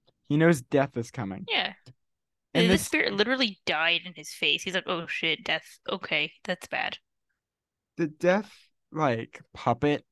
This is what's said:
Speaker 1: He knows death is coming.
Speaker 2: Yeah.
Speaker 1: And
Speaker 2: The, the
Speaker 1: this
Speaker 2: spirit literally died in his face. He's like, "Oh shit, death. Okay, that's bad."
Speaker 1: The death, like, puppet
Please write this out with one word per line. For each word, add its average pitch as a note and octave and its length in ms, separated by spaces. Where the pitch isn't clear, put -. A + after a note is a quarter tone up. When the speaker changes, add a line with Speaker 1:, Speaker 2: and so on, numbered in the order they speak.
Speaker 1:
He C#3+ 80
knows D#3+ 260
death C#3 340
is A#2 140
coming. G2 380
Speaker 2:
Yeah. - 240
Speaker 1:
And F3 100
Speaker 2:
The, F3+ 40
the F#3 60
Speaker 1:
this - 120
Speaker 2:
spirit G#3 280
literally A3 520
died E3 380
in F3+ 100
his D3+ 180
face. D3+ 300
He's F#3 120
like, F#3 120
"Oh E3+ 200
shit, - 380
death. D#3+ 200
Okay, D#3 420
that's - 220
bad." - 320
Speaker 1:
The E3 120
death, F3+ 440
like, B2 480
puppet C3+ 580